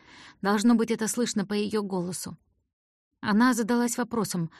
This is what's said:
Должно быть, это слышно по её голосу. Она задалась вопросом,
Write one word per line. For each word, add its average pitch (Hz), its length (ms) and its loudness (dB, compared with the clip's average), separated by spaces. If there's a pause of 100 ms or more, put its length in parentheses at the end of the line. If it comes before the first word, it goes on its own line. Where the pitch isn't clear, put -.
(440)
Должно 214 320 4
быть, 226 160 2
это 220 160 -2
слышно 214 400 -2
по 208 60 -6
её 208 280 -2
голосу. 180 560 -6 (880)
Она 220 280 4
задалась 240 440 0
вопросом, 196 640 -4